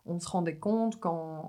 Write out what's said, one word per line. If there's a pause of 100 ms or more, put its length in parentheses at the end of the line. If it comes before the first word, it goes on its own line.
on
se
rendait
compte
qu'en, (380)